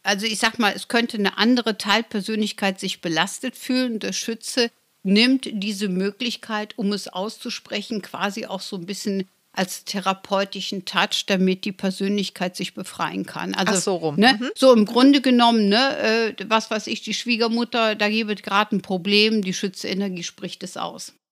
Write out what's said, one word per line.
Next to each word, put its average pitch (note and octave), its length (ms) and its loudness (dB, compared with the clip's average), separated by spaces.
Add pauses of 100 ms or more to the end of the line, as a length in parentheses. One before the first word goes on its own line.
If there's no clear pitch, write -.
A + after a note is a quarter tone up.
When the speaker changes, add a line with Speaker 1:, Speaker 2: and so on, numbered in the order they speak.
Speaker 1:
also G3+ 220 -2
ich A3 140 -4
sag A3+ 200 2
mal, G#3+ 160 2
es - 120 -10
könnte A#3 300 0
eine G3+ 200 0
andere A3+ 400 2
Teilpersönlichkeit G#3 1000 0
sich - 220 -6
belastet F3 540 -2
fühlen. B3+ 440 -2
Der G3 140 -4
Schütze A#3 580 -4 (320)
nimmt A#3+ 480 4
diese G#3 360 -4
Möglichkeit, G#3 880 -4
um G3+ 160 -2
es G3 140 -6
auszusprechen, G#3 960 -8
quasi G3 440 -6
auch F#3+ 160 -8
so - 160 -10
ein E3+ 80 -10
bisschen G3 420 -6 (260)
als - 300 -4
therapeutischen F#3+ 1000 -4
Touch, - 420 -2
damit F#3 380 2
die G3+ 80 -4
Persönlichkeit F#3+ 800 -4
sich - 180 -8
befreien F3+ 520 -6
kann. F#3 280 -6
Also, G3 200 0
Speaker 2:
Ach F#3 80 0
so G3 160 0
rum. D#3+ 180 -2
Speaker 1:
ne, A3 240 6
Speaker 2:
Mhm. B3+ 160 -4
Speaker 1:
so C4 160 8
im A3 140 8
Grunde C4+ 340 6
genommen, A#3 480 4
ne, B3 320 4
äh, A3 480 0
was A3 240 0
weiß A3 160 -4
ich, - 140 -6
die G#3+ 120 -6
Schwiegermutter, A3+ 800 0
da G#3+ 140 0
gibt G#3+ 220 -2
es G#3 120 -6
gerade G#3 340 0
ein E3+ 40 0
Problem, G#3 600 2
die F#3 120 -2
Schütze-Energie F#3+ 720 -6
spricht - 400 -12
es F#3+ 140 -14
aus. - 360 -10 (180)